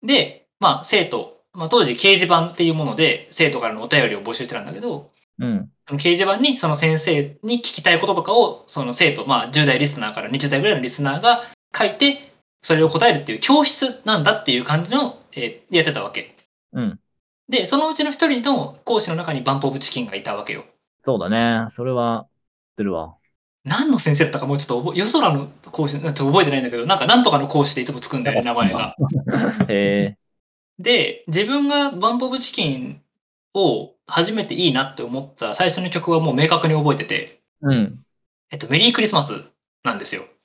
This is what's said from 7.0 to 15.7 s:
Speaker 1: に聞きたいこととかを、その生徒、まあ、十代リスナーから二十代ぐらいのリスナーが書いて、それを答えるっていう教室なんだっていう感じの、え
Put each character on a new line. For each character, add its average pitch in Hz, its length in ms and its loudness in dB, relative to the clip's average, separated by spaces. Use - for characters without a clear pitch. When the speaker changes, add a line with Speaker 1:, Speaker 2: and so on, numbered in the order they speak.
Speaker 1:
に 233 160 -2
聞 233 40 -8
き - 200 -6
た 180 100 4
い 165 80 4
こ 190 60 -2
と 202 100 2
と 165 60 -2
か 180 120 -2
を、 226 320 2
そ 139 180 -6
の 123 80 -6
生 147 200 4
徒、 113 140 -6
ま 120 220 0
あ、 - 20 -12
十 151 160 4
代 135 120 2
リ 147 80 0
ス - 120 -4
ナ 107 140 -6
ー - 20 -14
か 110 80 -8
ら 107 60 -10
二 131 100 -4
十 143 120 -2
代 139 100 0
ぐ 185 60 0
ら 214 60 4
い - 40 0
の 127 60 -4
リ 120 80 -4
ス - 120 -6
ナ 139 160 -2
ー - 20 -6
が 240 220 4
書 226 80 2
い 208 140 -2
て、 277 340 0
そ 165 120 2
れ 160 80 4
を 160 60 6
答 233 200 4
え 226 60 4
る 143 80 -4
っ - 20 -10
て - 80 -8
い 110 40 -6
う - 40 -10
教 285 240 6
室 254 400 -2
な 214 140 2
ん 156 40 0
だ 196 100 4
っ 214 120 -2
て - 80 0
い 123 60 2
う 123 60 -4
感 156 200 0
じ 208 100 -6
の、 277 240 0
え 117 380 -8